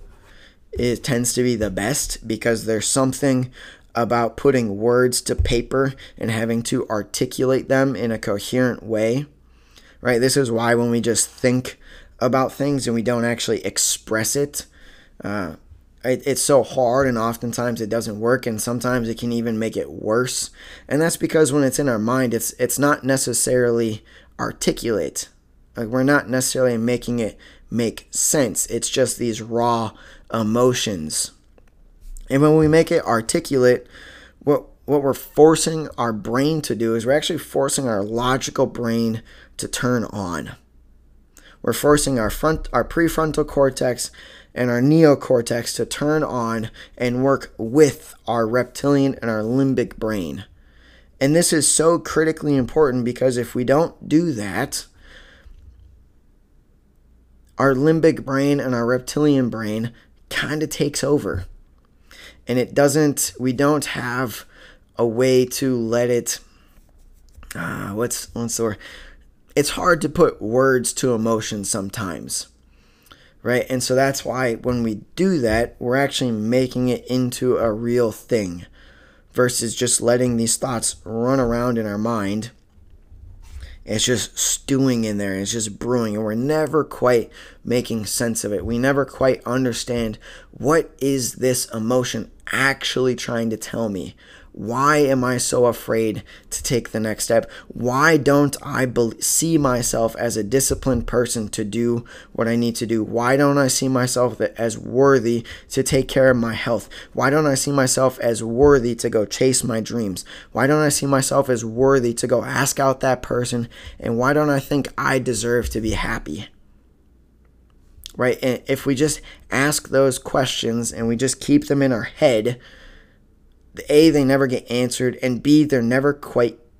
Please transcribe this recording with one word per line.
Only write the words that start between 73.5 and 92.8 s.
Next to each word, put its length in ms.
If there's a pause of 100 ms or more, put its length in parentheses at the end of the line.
And 140
so 120
that's 300
why 300
when 280
we 200 (120)
do 260
that, 380
we're 160
actually 380
making 560
it 180
into 520
a 120
real 400
thing 540 (720)
versus 420
just 240
letting 360
these 200
thoughts 480
run 340
around 380
in 100
our 120
mind. 520 (1300)
It's 200
just 340
stewing 640
in 160
there. 160
It's 160
just 300
brewing. 340
And 100
we're 120
never 480
quite 480 (320)
making 420
sense 380
of 80
it. 120
We 140
never 260
quite 400
understand, 760 (320)
what 480
is 340
this 300 (100)
emotion 560 (220)
actually 640